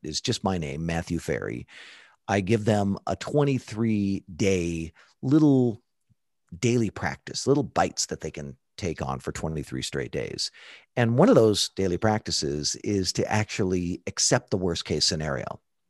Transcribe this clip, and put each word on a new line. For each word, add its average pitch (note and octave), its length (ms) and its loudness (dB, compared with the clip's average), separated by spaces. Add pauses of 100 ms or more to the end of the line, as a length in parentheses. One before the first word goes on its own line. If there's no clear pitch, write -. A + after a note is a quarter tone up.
is D2+ 180 -8
just - 220 -2
my F#2+ 160 0
name, D2+ 260 -6
Matthew E2 320 -2
Ferry. A1+ 480 -6 (600)
I G2+ 140 2
give G#2+ 220 2
them G2+ 440 2
a - 80 -2
twenty-three A2+ 1080 0 (120)
day E2+ 580 0 (300)
little C3+ 580 4 (760)
daily A#2 340 2
practice, - 560 -8
little C#3 160 4
bites - 420 0
that - 160 -8
they D#2+ 80 -6
can C#2+ 260 -12 (220)
take D#2+ 240 -4
on C2 180 -4
for - 120 -8
twenty-three D#2 500 -6
straight C2 300 -6
days. G1+ 400 -6 (440)
And A#2+ 220 2
one F#3+ 120 8
of A#3+ 60 8
those A2 400 6
daily F#2 220 0
practices D2+ 840 -2
is G2 300 0
to - 180 -2
actually F#2 720 -2
accept - 460 -2
the G#2+ 60 0
worst F2+ 280 -2
case D#2 200 -2
scenario. D#2 540 -4 (300)